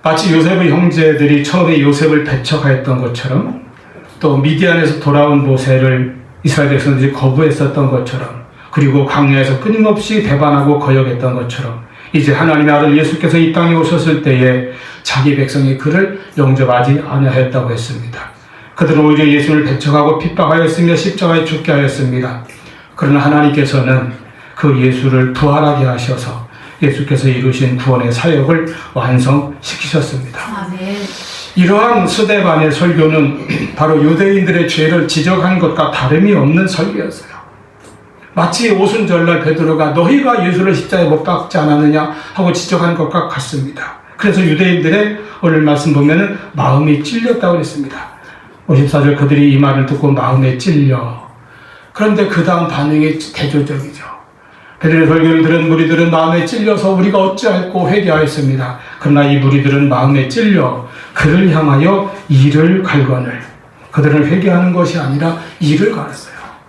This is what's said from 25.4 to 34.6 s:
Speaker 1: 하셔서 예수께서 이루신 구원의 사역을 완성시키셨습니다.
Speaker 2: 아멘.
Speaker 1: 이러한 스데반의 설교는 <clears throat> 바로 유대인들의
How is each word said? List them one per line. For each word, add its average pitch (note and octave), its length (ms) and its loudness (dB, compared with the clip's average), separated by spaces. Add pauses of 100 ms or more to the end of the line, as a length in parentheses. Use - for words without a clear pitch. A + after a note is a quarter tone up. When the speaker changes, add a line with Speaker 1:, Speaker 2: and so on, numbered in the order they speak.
Speaker 1:
하셔서 - 600 -6 (360)
예수께서 C#3 460 0
이루신 B2+ 500 0
구원의 A#2+ 340 0
사역을 D#3+ 540 0 (280)
완성시키셨습니다. C3 1500 -4
Speaker 2:
아멘. F#3+ 560 -10 (580)
Speaker 1:
이러한 G3+ 520 4
스데반의 F3+ 640 2
설교는 D#3 1000 0
<clears throat> - 40 -14
바로 D#3 260 2
유대인들의 E3+ 640 2